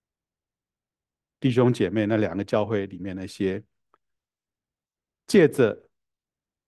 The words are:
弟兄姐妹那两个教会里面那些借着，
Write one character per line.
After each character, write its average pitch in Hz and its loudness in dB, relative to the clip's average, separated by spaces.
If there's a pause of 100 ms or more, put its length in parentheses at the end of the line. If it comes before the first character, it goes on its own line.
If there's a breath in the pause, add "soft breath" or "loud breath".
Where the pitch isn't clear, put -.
(1400)
弟 131 0
兄 123 4
姐 104 -2
妹 104 -2
那 110 0
两 104 -2
个 101 -4
教 107 -2
会 101 -4
里 92 -16
面 95 -12
那 92 -12
些 95 -6 (1700)
借 170 6
着， - -2 (800)